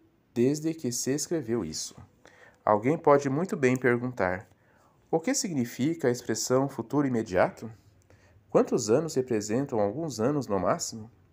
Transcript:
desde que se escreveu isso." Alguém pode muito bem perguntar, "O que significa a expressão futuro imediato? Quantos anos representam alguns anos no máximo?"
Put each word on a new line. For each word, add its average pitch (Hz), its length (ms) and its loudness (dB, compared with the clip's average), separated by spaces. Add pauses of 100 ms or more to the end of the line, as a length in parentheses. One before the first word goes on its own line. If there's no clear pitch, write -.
(340)
desde 151 400 0
que 127 160 -6
se 123 220 -4
escreveu 120 520 -4
isso." 78 300 -10 (680)
Alguém 107 320 4
pode 143 320 4
muito 165 300 -2
bem 127 180 4
perguntar, 120 720 -2 (640)
"O 165 100 2
que 262 140 -2
significa 143 760 -2
a - 20 4
expressão 127 560 0
futuro 139 400 -2
imediato? 110 640 0 (800)
Quantos 139 400 2
anos 151 260 2
representam 117 640 -2
alguns 113 400 -2
anos 131 280 0
no 98 120 0
máximo?" 110 520 -2 (220)